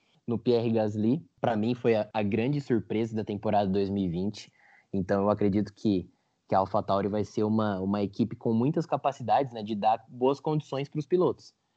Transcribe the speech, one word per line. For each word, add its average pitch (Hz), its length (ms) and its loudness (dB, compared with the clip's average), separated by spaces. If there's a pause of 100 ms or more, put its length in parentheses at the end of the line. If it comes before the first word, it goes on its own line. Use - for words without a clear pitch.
(260)
no 113 140 -2
Pierre 117 320 2
Gasly. 110 500 0 (200)
Pra 120 140 2
mim, 113 200 0
foi 120 200 2
a, 107 180 0
a 110 100 0
grande 113 380 0
surpresa 113 540 -2
da 107 80 -4
temporada 104 460 0
dois 98 200 0
mil 98 160 0
e 90 40 -2
vinte. 92 420 -4 (420)
Então, 98 300 0
eu 104 60 2
acredito 104 440 0
que, 92 360 0 (380)
que 107 80 0
a 95 40 4
AlphaTauri 98 500 0
vai 104 140 -2
ser 107 200 -4
uma, 107 360 0
uma 98 220 -2
equipe 113 340 -2
com 117 180 -2
muitas 143 320 0
capacidades, 131 680 0
né, 113 80 -8
de 107 140 -4
dar 110 320 0
boas 127 320 0
condições 147 480 -4
pros 151 180 -6
pilotos. 180 480 0 (240)